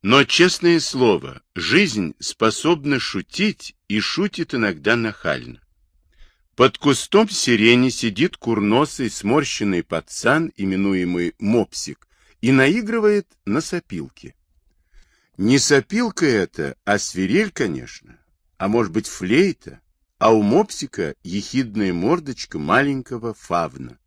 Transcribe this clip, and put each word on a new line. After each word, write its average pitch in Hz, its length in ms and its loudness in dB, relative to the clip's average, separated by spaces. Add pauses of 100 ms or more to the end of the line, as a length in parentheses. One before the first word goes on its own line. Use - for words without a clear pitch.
Но, 131 220 4
честное 170 560 2
слово, 92 640 0 (100)
жизнь 107 680 0
способна 139 800 0
шутить - 760 -4 (120)
и 107 120 -2
шутит 170 560 -4
иногда 104 400 0
нахально. 73 680 -6 (920)
Под 127 220 4
кустом 190 520 2
сирени 123 600 4
сидит 117 480 -2
курносый, 113 760 0
сморщенный 101 720 -2
пацан, 131 760 -2
именуемый 92 800 -2
Мопсик, 104 720 -2 (340)
и 120 100 2
наигрывает 208 760 2 (180)
на - 160 -2
сопилке. - 760 -12 (1000)
Не 120 220 4
сопилка 185 680 0
это, 90 500 -2 (100)
а 104 120 2
свирель, 95 540 -2
конечно, - 680 -8 (380)
а 95 100 -4
может 107 240 0
быть 101 160 -4
флейта, 117 720 -2 (380)
а 110 160 4
у 110 80 4
Мопсика 107 840 -2
ехидная 101 680 -4
мордочка 135 640 -4
маленького 117 760 -2
фавна. 67 720 -6